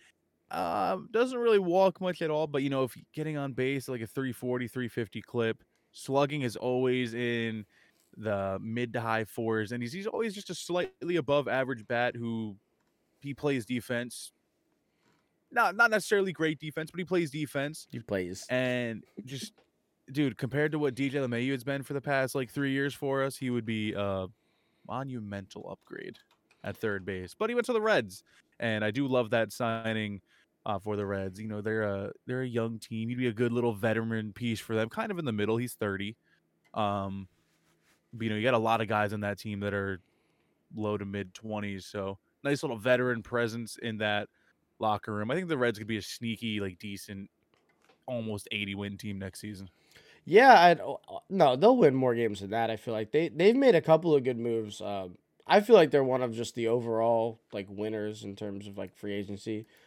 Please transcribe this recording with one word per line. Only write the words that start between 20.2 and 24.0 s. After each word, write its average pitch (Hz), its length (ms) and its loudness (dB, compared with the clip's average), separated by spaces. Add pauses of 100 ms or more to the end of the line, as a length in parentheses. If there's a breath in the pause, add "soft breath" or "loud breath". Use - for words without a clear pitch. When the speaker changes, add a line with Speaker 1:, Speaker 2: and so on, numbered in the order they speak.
Speaker 1:
compared 147 360 -2
to 156 60 -2
what 143 160 0
D 139 140 -2
J 135 100 -2
LeMahieu 123 340 -2
has 120 120 -4
been 139 180 -4
for 139 120 -8
the 139 80 -4
past, 135 340 0
like, 131 140 -4
three 139 200 -2
years 139 240 -2
for 135 300 -2
us, 135 140 -4
he 127 120 -4
would 120 140 0
be 107 300 -2
a 98 320 -2 (600)